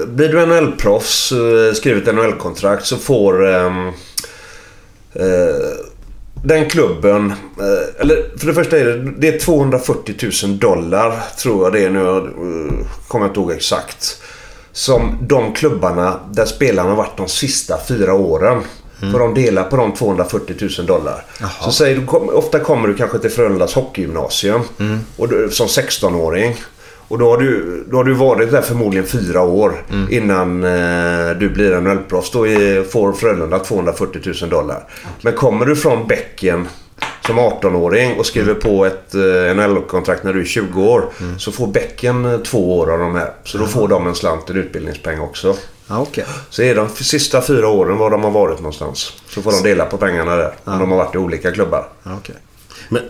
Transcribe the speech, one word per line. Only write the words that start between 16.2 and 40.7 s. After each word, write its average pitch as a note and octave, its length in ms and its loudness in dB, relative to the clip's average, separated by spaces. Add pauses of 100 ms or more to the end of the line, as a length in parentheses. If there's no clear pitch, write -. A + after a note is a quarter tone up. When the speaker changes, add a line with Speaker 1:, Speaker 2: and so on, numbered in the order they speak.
Speaker 1:
där G#2+ 120 0
spelarna G#2 440 0
har G2+ 80 2
varit G#2+ 200 -4
de F#2 120 -6
sista - 500 -4 (100)
fyra G2+ 260 2
åren. F#2 480 2 (400)
Speaker 2:
Mm. G2 100 -2
Speaker 1:
För B2 60 2
de A#2 160 2
delar G#2 300 2
på C3+ 120 0
de A2+ 180 2
tvåhundrafyrtiotusen F2+ 920 -2
dollar. E2 380 0 (160)
Speaker 2:
Jaha. G2+ 100 -6 (120)
Speaker 1:
Så A#2+ 100 0
säger C3+ 260 4
du, B2+ 80 -4
kom, D#3+ 220 2
ofta D#3 300 2
kommer B2 300 2
du G2+ 60 0
kanske A2 240 -2
till G#2 120 0
Frölundas G2 440 2
hockeygymnasium F2+ 880 -2 (180)
Speaker 2:
Mm. G#2+ 200 -2 (180)
Speaker 1:
och A#2 120 -2
du, G#2+ 220 2
som A2 180 0
sexton-åring. F#2+ 880 0 (520)
Och A2+ 100 -4
då A#2 120 6
har A#2+ 80 4
du, F#2+ 520 -2
då B2 60 0
har B2+ 80 4
du C3 100 4
varit A#2+ 360 4
där C3 120 4
förmodligen G2+ 440 0
fyra F2+ 360 0
år F2+ 500 2
Speaker 2:
Mm. G2 200 -2
Speaker 1:
innan, F#2 520 0
eh, F2 720 0
du G2 120 0
blir G2 240 2
N F2+ 140 2
H G2 60 4
L-proffs. F#2 380 -2
Då A#2 160 2
är, G2+ 360 4
får G2 300 0
Frölunda F#2 460 0
tvåhundrafyrtiotusen F2 880 -4
dollar. - 400 -2 (320)
Men A#2 120 0
kommer A#2 340 2
du D3 100 2
från B2+ 320 0
bäcken F2+ 600 -2 (580)
som A#2 120 2
arton-åring F#2+ 800 2
och A2+ 80 0
skriver G#2+ 240 0
Speaker 2:
Mm. G2+ 120 -2
Speaker 1:
på G2 240 4
ett, - 280 -6
eh, F#2 360 2
N F#2 80 2
H G#2 60 2
L-kontrakt F#2 600 0
när F#2+ 80 -2
du F#2 80 0
är E2+ 40 -2
tjugo F#2+ 380 -2